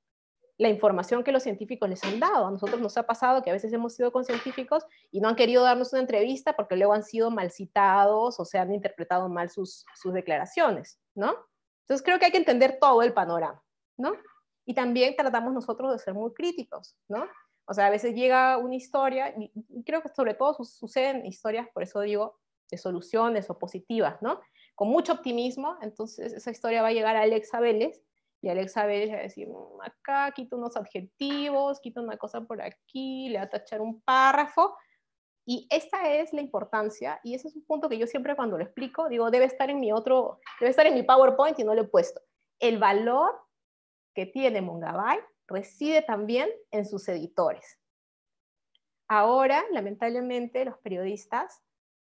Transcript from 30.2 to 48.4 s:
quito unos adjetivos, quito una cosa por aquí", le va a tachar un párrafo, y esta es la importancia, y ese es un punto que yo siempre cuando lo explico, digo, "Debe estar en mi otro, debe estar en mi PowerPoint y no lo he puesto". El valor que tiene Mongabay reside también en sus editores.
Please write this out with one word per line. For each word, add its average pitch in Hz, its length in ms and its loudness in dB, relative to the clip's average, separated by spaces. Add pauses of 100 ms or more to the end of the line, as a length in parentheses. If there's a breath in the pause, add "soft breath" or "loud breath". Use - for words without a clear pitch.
quito 247 220 -10
unos 240 200 -8
adjetivos, 277 1040 -4
quito 240 200 -12
una 220 160 -8
cosa 214 240 -12
por 226 220 -12
aquí", 262 640 -10
le 220 100 -4
va 190 60 -8
a 196 60 -12
tachar 214 320 -8
un 226 180 -8
párrafo, 285 720 4 (720 loud breath)
y 247 260 -6
esta 320 400 0
es 311 220 0
la 294 80 -4
importancia, 214 840 -6
y 240 120 -10
ese 262 140 -10
es 311 80 -18
un 302 100 -18
punto 311 220 -4
que 233 100 -6
yo 233 80 -2
siempre 277 300 -4
cuando 233 200 -4
lo 165 80 -4
explico, 269 460 -6
digo, 233 200 0
"Debe 254 140 6
estar 262 240 0
en 285 100 -4
mi 226 140 0
otro, 233 480 0 (180)
debe 240 120 2
estar 311 160 6
en 311 80 4
mi 247 80 0
PowerPoint 262 560 6
y 240 60 -2
no 214 100 2
lo 226 80 2
he 214 60 -6
puesto". 170 340 2 (360)
El 233 200 0
valor 233 600 2 (760)
que 190 100 -6
tiene 220 380 0
Mongabay 180 560 -4 (280)
reside 285 540 -2
también 240 480 -2 (220)
en 208 160 -2
sus 202 220 -10
editores. 170 720 -4 (1300)